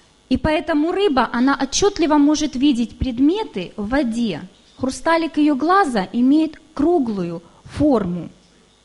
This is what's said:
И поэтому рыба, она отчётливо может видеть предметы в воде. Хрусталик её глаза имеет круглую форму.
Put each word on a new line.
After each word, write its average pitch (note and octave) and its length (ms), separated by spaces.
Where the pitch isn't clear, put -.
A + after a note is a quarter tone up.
И C4 80
поэтому D#4+ 540
рыба, F4+ 400
она B3+ 240
отчётливо E4+ 640
может D4 380
видеть A#3+ 420
предметы C4 800
в G#3 140
воде. A#3 520
Хрусталик D#4+ 600
её D4 180
глаза C#4+ 560
имеет D4 480
круглую A3+ 680
форму. G3+ 640